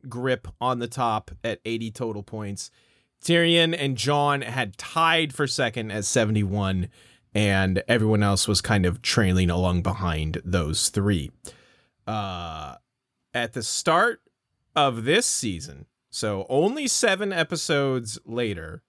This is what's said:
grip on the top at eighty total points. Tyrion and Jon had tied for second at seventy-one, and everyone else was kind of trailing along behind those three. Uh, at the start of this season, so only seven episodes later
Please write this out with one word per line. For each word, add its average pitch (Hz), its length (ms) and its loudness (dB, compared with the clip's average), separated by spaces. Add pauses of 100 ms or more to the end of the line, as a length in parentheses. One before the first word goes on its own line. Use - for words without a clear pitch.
grip 123 400 -4 (140)
on 123 200 0
the 120 60 -4
top 117 440 -2 (120)
at 113 220 -4
eighty 113 260 -4
total 107 320 -8
points. 101 480 -10 (540)
Tyrion 170 540 4
and 139 180 -2
Jon 143 460 2
had 117 340 -4
tied 165 580 2
for 147 120 0
second 117 440 -2
at 104 140 -4
seventy-one, 101 840 2 (460)
and 95 540 2
everyone 110 340 4
else 98 240 2
was 101 140 2
kind 101 240 2
of 87 160 0
trailing 92 480 4
along 87 320 2
behind 82 640 -2
those 82 460 0
three. 98 400 0 (760)
Uh, 87 680 -8 (580)
at 117 220 -4
the 120 80 -6
start 175 580 0 (560)
of 127 280 2
this 175 200 2
season, 73 640 -6 (240)
so 101 400 -4
only 208 360 2
seven 202 460 0
episodes 143 960 -2
later 101 640 -6